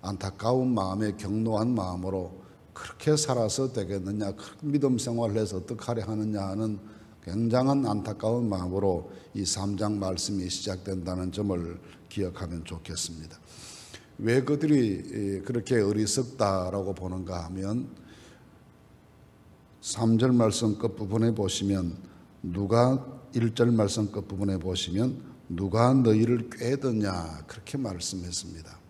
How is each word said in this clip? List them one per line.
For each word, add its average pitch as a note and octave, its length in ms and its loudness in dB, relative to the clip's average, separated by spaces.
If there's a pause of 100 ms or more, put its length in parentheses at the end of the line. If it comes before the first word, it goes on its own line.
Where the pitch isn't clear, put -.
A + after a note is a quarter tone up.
안타까운 A2 720 0
마음에 G2+ 440 0
격노한 A2 560 0
마음으로 F#2 680 -4 (320)
"그렇게 - 440 0
살아서 B2+ 560 0
되겠느냐, G2 600 -2
그렇게 - 340 -10
믿음 C3+ 300 4
생활을 A#2 400 0
해서 G2 200 0
어떡하려 A2+ 460 -4
하느냐" G#2+ 440 -2
하는 G#2 320 -2 (460)
굉장한 B2 600 2
안타까운 A2 640 0
마음으로 F#2 640 0 (220)
이 G2 100 -2
삼 G2 340 -2
장 G#2 220 0
말씀이 F#2+ 500 -2
시작된다는 F#2 840 -4
점을 F2+ 480 -2 (300)
기억하면 F2 540 -4
좋겠습니다. E2 760 -8 (840)
왜 A#2+ 240 4
그들이, C#3 600 4 (360)
이, - 40 -6
그렇게 A#2+ 380 0
어리석다라고 G2+ 1120 2
보는가 F#2 520 -6
하면 F#2+ 440 -4 (1900)
삼 A2+ 360 2
절 B2+ 140 6
말씀 A2 460 4
끝부분에 A2 560 0
보시면 F#2+ 640 0 (460)
누가, A#2 640 4 (280)
일 A2+ 220 2
절 A#2+ 160 6
말씀 G#2 400 2
끝부분에 G2 480 -2
보시면 F#2 640 -2 (280)
"누가 G2+ 440 4
너희를 A#2 560 6
꾀드냐?" G#2 1000 -2
그렇게 - 300 -10
말씀했습니다. F2 1000 -6 (120)